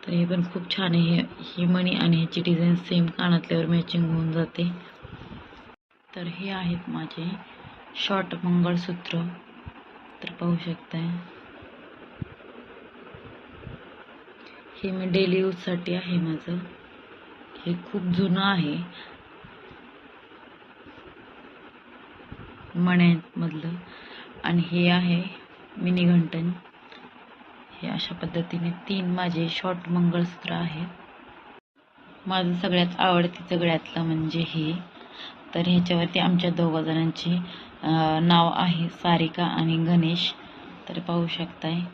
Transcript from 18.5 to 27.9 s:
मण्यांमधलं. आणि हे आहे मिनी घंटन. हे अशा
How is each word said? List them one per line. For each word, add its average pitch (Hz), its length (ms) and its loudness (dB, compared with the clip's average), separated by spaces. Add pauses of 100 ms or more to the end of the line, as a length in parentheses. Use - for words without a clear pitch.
मण्यांमधलं. 170 960 4 (720)
आणि 175 260 2
हे 175 200 4
आहे 175 320 4 (540)
मिनी 180 280 0
घंटन. 170 460 4 (1300)
हे - 60 -6
अशा - 260 -6